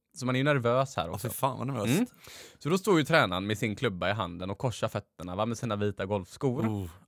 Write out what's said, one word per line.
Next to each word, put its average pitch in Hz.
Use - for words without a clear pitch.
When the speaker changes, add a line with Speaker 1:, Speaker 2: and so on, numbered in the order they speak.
Speaker 1:
Så 123
man 127
är 127
ju 135
nervös 131
här 82
Speaker 2:
Åh, 80
Speaker 1:
också. 98
Speaker 2:
fy -
fan 127
vad 117
nervöst. 120
Speaker 1:
Mm. 226
Så -
då 180
står 190
ju 151
tränaren 101
med 107
sin 107
klubba 92
i -
handen 92
och 101
korsar 117
fötterna, 90
va, 107
med 117
sina 110
vita 101
golfskor. 113
Speaker 2:
Oh, 101